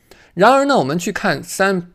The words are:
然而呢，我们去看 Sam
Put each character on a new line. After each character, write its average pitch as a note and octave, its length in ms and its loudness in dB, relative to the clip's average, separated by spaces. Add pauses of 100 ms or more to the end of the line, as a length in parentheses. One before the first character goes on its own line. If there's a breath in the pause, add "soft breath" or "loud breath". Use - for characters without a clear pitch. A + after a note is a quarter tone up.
(340 soft breath)
然 G3+ 180 4
而 C#4 140 2
呢， C#4 120 2
我 D#3+ 60 2
们 C#3+ 160 -2
去 G3 140 -6
看 D#3+ 280 -4
Sam F#3+ 420 -2 (120)